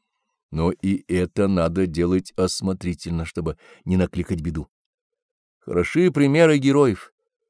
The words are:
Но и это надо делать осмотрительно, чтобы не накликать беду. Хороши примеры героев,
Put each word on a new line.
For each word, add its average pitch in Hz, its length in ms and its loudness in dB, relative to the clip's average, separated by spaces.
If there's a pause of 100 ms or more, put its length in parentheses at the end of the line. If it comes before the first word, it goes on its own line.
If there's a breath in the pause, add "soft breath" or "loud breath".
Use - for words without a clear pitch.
(500)
Но 82 200 0
и 95 420 -4
это 90 360 0
надо 90 380 0
делать 87 500 -2
осмотрительно, 90 880 -4
чтобы 80 320 -8 (280 soft breath)
не 92 120 0
накликать 87 440 -2
беду. 78 280 -8 (920)
Хороши 160 520 0
примеры 147 480 4
героев, 139 540 2 (380)